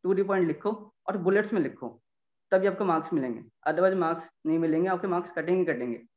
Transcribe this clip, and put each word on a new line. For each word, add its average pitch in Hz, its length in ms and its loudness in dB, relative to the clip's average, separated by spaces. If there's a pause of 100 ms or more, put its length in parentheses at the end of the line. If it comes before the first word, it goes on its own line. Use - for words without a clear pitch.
two 190 100 2
D 196 80 2
point 190 260 2
लिखो 202 240 -4 (360)
और 208 80 -4
bullets 196 360 0
में 196 80 0
लिखो, 131 280 -6 (600)
तभी 190 160 4
आपको 196 180 0
marks 160 280 0
मिलेंगे, 127 300 -4 (260)
otherwise 185 280 2
marks 170 340 -2 (160)
नहीं 160 120 2
मिलेंगे, 165 300 2
आपके 185 180 -2
marks 175 260 -2
कटेंगे, 165 400 0
कटेंगे। 120 300 -4 (140)